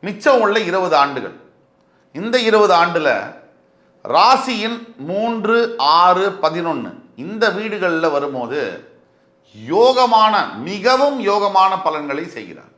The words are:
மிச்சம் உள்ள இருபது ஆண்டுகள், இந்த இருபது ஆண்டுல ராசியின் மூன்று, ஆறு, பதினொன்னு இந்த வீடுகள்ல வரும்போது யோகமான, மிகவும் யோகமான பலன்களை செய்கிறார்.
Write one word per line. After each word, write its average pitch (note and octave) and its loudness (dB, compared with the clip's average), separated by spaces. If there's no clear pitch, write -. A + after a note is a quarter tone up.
மிச்சம் A#3+ 2
உள்ள G#3 2
இருபது F3 0
ஆண்டுகள், C3 -4
இந்த A3+ -2
இருபது G#3 6
ஆண்டுல E3+ 0
ராசியின் A#3 2
மூன்று, A3 -2
ஆறு, F3+ 2
பதினொன்னு D#3 -4
இந்த G#3 -4
வீடுகள்ல F#3 -2
வரும்போது C#3 -4
யோகமான, A3 2
மிகவும் C4 0
யோகமான G3 2
பலன்களை D3+ -6
செய்கிறார். - -18